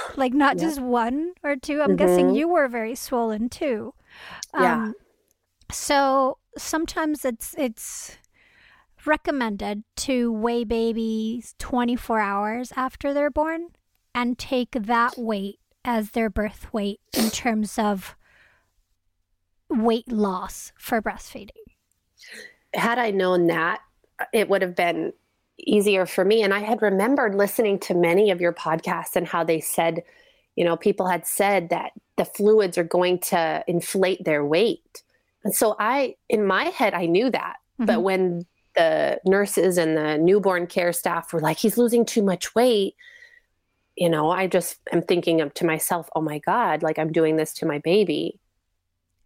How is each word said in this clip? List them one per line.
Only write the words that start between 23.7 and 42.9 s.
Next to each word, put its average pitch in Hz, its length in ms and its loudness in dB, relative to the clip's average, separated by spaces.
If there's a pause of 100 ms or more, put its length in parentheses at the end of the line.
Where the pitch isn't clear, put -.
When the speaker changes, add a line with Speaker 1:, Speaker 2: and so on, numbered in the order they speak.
Speaker 1:
it 208 160 2
would 190 140 2
have 180 120 -4
been 170 380 0 (460)
easier 196 480 2
for 185 180 0
me. 220 180 4
And 196 120 2
I 208 60 0
had 220 220 -2
remembered 214 520 2
listening 202 460 2
to - 140 -4
many 175 360 4
of 175 100 0
your 170 120 2
podcasts 170 640 -4
and 175 100 0
how 170 180 -2
they 160 160 0
said, 165 420 -2 (540)
you 175 80 2
know, 170 120 2
people 196 300 0
had 175 200 -2
said 196 420 0
that - 240 -4 (240)
the 185 80 0
fluids 202 540 4
are 175 60 0
going 180 360 2
to 160 480 0
inflate 185 560 0
their 147 200 2
weight. 170 580 0 (420)
And 196 100 -2
so - 240 2
I, 247 380 0 (120)
in 214 180 2
my 196 180 2
head, 285 300 0
I 175 120 -2
knew 196 240 2
that. - 260 -6 (220)
But 220 100 0
Speaker 2:
Mm-hmm. 190 140 2
Speaker 1:
when 185 440 0 (300)
the 156 480 2
nurses 190 540 2
and 160 180 2
the 151 220 0
newborn 180 480 4
care 175 260 -2
staff 170 400 -4
were 165 80 -2
like, 156 180 0
"He's 214 200 0
losing 233 260 4
too 220 180 0
much 190 320 -2
weight," 220 400 2 (1000)